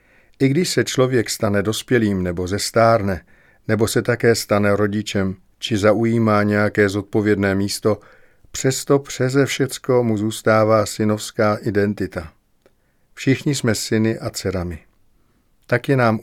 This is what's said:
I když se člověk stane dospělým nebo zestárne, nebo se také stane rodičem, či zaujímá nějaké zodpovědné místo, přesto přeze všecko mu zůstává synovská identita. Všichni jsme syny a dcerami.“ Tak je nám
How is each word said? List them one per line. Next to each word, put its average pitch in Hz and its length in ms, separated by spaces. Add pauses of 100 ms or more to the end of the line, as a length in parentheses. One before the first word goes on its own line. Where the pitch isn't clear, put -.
(400)
I 135 80
když 156 220
se 123 140
člověk 127 460
stane 101 340
dospělým 107 600
nebo 90 240
zestárne, 101 760 (420)
nebo 110 200
se 123 140
také 117 340
stane 104 400
rodičem, 101 600 (240)
či - 180
zaujímá 110 680
nějaké 104 460
zodpovědné 101 680
místo, 101 440 (520)
přesto 139 480
přeze 135 460
všecko 127 580
mu 110 140
zůstává 110 680
synovská 107 720
identita. 101 760 (840)
Všichni 135 420
jsme 113 200
syny 110 440
a 113 100
dcerami.“ 90 500 (840)
Tak 123 240
je 139 80
nám 113 260